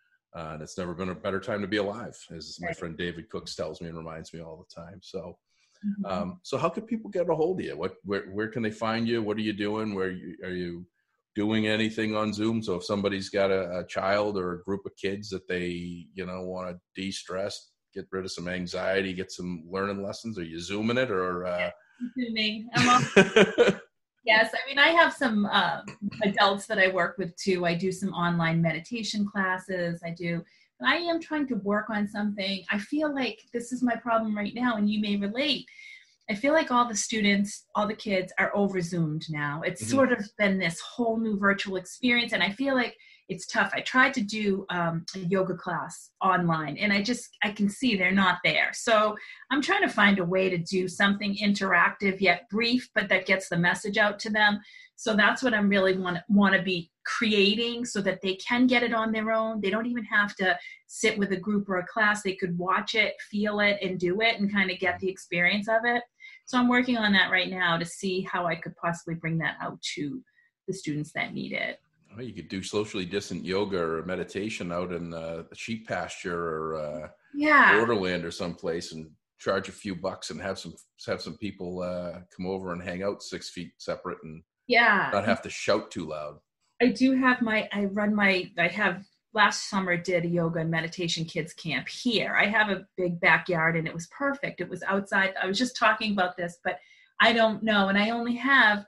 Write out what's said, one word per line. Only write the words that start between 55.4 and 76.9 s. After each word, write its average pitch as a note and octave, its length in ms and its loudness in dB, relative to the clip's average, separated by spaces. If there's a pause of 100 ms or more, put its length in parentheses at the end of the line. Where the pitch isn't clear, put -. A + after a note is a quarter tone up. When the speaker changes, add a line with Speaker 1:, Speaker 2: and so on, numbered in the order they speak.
Speaker 2:
what B3 100 4
I'm G#3 160 4
really F#3+ 280 6
wanna, F3+ 320 -2
wanna G3 340 6
be F3+ 260 -2 (160)
creating A3 800 2
so G#3 160 -4
that F#3 200 -2
they F#3+ 140 -2
can B3 300 2
get B3 180 6
it A#3 100 0
on A3 180 0
their A3 200 -2
own. A3 300 0
They G3 80 0
don't A3+ 180 0
even A#3+ 180 -4
have G#3 320 2
to F3+ 200 2 (300)
sit - 300 0
with G3 160 0
a F#3 40 0
group G3+ 300 -2
or F#3 120 0
a F3 80 -4
class. G#3 360 0
They F#3+ 120 -2
could F3 220 -4
watch F#3 380 -2
it, G#3 180 2 (160)
feel G#3 300 0
it, G3+ 220 4
and F#3 180 -2
do F3+ 220 0
it, A3+ 180 2
and G3+ 120 2
kinda F#3 260 2
get F3+ 220 -2
the F#3+ 100 -2
experience F#3 580 0
of A3+ 160 4
it. A#3+ 180 2 (440)
So B3 120 -2
I'm B3 120 6
working B3 260 4
on G#3+ 160 2
that F#3 180 6
right F#3 200 2
now F3+ 280 2
to E3+ 80 -2
see F#3 360 -4
how F3+ 260 -2
I E3 80 0
could E3+ 220 -12
possibly E3+ 380 -4
bring E3 240 -2
that D3 200 -4
out - 220 -10 (140)
to C3+ 280 -8 (420)
the F#3+ 80 -4
students D3+ 380 -6
that - 220 -8
need - 180 -8
it. - 300 -6 (360)
Speaker 1:
Oh, A#2 40 -12
you A2+ 120 -10
could D#2+ 140 -12
do F#2+ 160 -6
socially G#2 420 -2
distant F#2 380 -6
yoga F#2+ 380 -2
or D#2+ 240 -2
meditation F#2 640 -4
out F2+ 220 -4
in E2+ 160 -6
the E2 440 -8
sheep A2 360 -10
pasture F2 520 -6
or, D#2+ 360 -4
uh, D2+ 320 -8 (240)